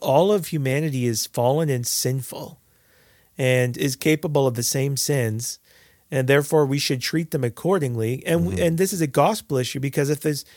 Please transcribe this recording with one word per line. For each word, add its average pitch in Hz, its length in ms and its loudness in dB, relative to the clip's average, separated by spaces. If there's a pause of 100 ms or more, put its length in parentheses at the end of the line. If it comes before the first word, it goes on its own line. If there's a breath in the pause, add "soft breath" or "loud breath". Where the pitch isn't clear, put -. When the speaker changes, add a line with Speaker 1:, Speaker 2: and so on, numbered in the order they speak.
Speaker 1:
all 160 300 4
of 190 160 0
humanity 139 580 -2
is 113 200 -2
fallen 143 440 0
and 120 160 -2
sinful - 720 -6 (800 soft breath)
and 127 400 2
is 139 180 -2
capable 147 500 2
of 120 100 0
the 120 60 -4
same 139 340 -2
sins, 120 600 -2 (520 soft breath)
and 131 180 0
therefore 147 380 4
we 143 120 0
should 135 220 -2
treat 160 300 -2
them 135 140 -2
accordingly. 123 840 -2
And, 170 220 2
Speaker 2:
Mm-hmm. 190 120 -2
Speaker 1:
and 165 180 2
this 190 140 0
is 180 80 -4
a 160 60 2
gospel 147 500 0
issue 127 240 -2
because 139 300 -2
if 147 100 -2
there's, 151 240 -4 (120)